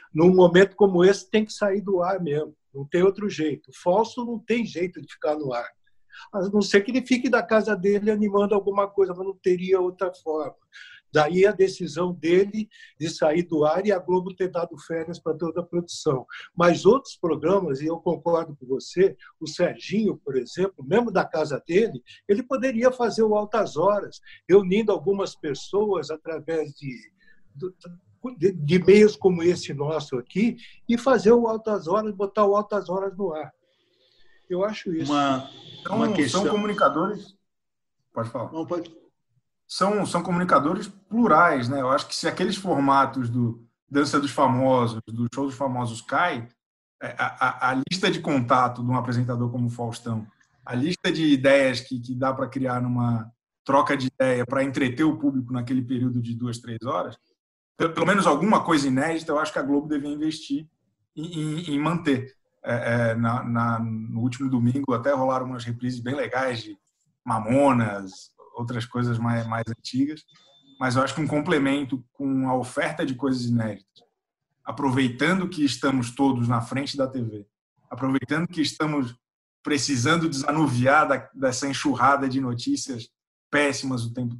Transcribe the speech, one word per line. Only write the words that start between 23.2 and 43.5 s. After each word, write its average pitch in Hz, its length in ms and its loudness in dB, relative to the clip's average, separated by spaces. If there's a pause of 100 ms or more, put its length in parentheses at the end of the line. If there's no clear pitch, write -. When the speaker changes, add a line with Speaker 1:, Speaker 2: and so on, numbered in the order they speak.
Speaker 1:
o 214 120 2
Altas 202 420 -2
Horas, 190 440 0 (280)
reunindo 202 420 6
algumas 185 440 0
pessoas 170 760 -4
através 156 640 -6
de, 131 260 -10 (1400)
de, 180 140 2
de 156 300 2
meios 208 320 8
como 175 280 0
esse 165 320 0
nosso 143 420 -4
aqui 185 400 -2 (320)
e 233 80 2
fazer 233 360 4
o 240 140 6
Altas 214 420 -4
Horas, 214 260 0
botar 202 320 0
o 202 100 4
Altas 202 320 -2
Horas 190 300 -6
no 185 160 -4
ar. 151 180 -12 (960)
Eu 180 160 -2
acho 208 300 -6
isso. 147 180 -2
Speaker 2:
Uma, 139 380 0 (320)
Speaker 3:
São, 196 140 -4
Speaker 2:
uma 220 160 2
questão. 170 300 0
Speaker 3:
são 220 80 2
comunicadores. 196 840 0 (800)
Pode 117 160 -6
falar. 117 200 -8
Speaker 2:
Não, 160 160 -6
pode. - 360 -8 (640)
Speaker 3:
São, 196 380 0
são 175 180 -2
comunicadores 175 640 2 (220)
plurais, 165 580 4
né? 139 140 -2
Eu 127 100 0
acho 143 160 0
que - 80 -12
se - 140 -2
aqueles 180 280 -2
formatos 135 720 2
do 120 360 -2 (220)